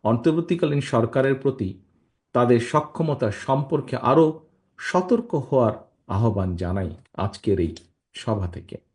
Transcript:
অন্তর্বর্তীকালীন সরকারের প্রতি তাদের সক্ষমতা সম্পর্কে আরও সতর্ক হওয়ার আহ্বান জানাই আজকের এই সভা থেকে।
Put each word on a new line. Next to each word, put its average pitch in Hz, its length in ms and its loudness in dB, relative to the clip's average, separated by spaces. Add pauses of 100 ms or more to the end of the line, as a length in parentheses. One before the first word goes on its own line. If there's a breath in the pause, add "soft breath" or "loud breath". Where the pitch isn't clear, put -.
অন্তর্বর্তীকালীন 156 760 0
সরকারের 131 540 0
প্রতি 131 340 -4 (680)
তাদের 120 240 6
সক্ষমতা 147 720 -2
সম্পর্কে 139 640 -2
আরও 151 280 4 (520)
সতর্ক 226 580 0
হওয়ার 123 380 2 (340)
আহ্বান 98 480 0
জানাই 90 360 -4 (220)
আজকের 98 460 -2
এই 80 160 -2 (380)
সভা 101 340 -4
থেকে। 85 300 -14 (160)